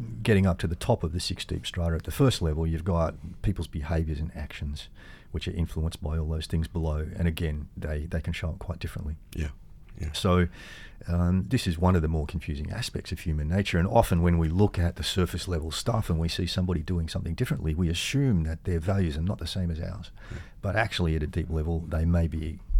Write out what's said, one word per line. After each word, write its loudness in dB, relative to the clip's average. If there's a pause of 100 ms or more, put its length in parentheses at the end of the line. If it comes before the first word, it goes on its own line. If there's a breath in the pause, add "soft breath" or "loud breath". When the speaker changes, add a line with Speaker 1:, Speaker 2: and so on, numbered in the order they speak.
(220)
Speaker 1:
getting 6
up 2
to 0
the -2
top 0
of -2
the -2
six -6
deep -6
strata 0
at -4
the -6
first 4
level, 0
you've -2
got 2 (280)
people's 0
behaviours -2
and -2
actions, -8 (440 loud breath)
which -4
are -4
influenced -2
by -2
all -2
those -2
things 0
below. 0 (140)
And 4
again, 0 (100)
they, -4
they -2
can -4
show -4
up -6
quite -6
differently. -6 (180)
Speaker 2:
Yeah, -4 (520)
yeah. -4
Speaker 1:
So, 4 (640 loud breath)
um, 2
this 0
is 0
one 6
of 4
the 2
more 0
confusing -6
aspects -6
of -4
human 0
nature. 2
And 4
often 6
when 6
we 4
look 4
at 2
the -6
surface 0
level -2
stuff 0
and 2
we 2
see -2
somebody 0
doing -2
something -4
differently, 0
we 2
assume 2
that -4
their 0
values 2
are -2
not -2
the -6
same -2
as -4
ours. -8 (180 loud breath)
Speaker 2:
Yeah. -8 (220 loud breath)
Speaker 1:
But -2
actually 2
at 0
a -2
deep -4
level, 0
they 0
may 4
be -4 (180)